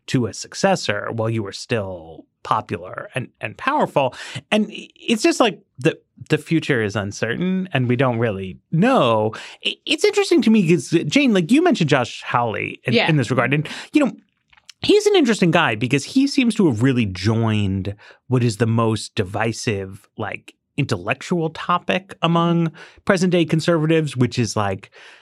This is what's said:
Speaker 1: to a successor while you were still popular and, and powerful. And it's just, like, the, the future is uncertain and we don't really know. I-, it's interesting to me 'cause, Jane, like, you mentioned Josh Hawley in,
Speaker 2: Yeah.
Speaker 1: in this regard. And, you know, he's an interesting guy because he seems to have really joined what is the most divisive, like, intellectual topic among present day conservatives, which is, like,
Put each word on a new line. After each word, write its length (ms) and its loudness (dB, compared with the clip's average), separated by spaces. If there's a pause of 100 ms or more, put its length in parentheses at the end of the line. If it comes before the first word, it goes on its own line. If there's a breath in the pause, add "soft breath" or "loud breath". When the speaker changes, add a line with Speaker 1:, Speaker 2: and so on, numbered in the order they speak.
Speaker 1:
to 180 0
a 80 -6
successor 800 -4
while 180 -4
you 140 -4
were 80 -12
still 760 -8 (160)
popular 720 -6
and, 140 -8 (140)
and 160 -10
powerful. 580 -2 (340 loud breath)
And 200 0
it's 520 -6
just, 180 2
like, 220 0 (160)
the, 220 0 (300)
the 80 2
future 440 0
is 140 -2
uncertain 760 -4
and 140 0
we 80 2
don't 220 0
really 400 -4 (140)
know. 600 2 (320 loud breath)
I-, 100 -6 (100)
it's 200 0
interesting 380 2
to 60 4
me 180 6
'cause, 220 2 (160)
Jane, 280 2
like, 180 2
you 100 6
mentioned 280 2
Josh 340 0
Hawley 640 -2
in, 80 0
Speaker 2:
Yeah. 160 2
Speaker 1:
in 80 4
this 120 2
regard. 240 2
And, 140 0 (260 loud breath)
you 100 4
know, 80 0 (720)
he's 240 4
an 120 4
interesting 340 4
guy 240 2
because 300 0
he 220 2
seems 280 0
to 120 4
have 140 0
really 240 2
joined 880 0 (340 loud breath)
what 140 2
is 160 0
the 80 2
most 500 0
divisive, 1000 -4
like, 380 -10 (220)
intellectual 720 -4
topic 720 -4
among 500 2 (340 loud breath)
present 260 2
day 140 4
conservatives, 720 0
which 220 0
is, 160 0
like, 340 -4 (320 loud breath)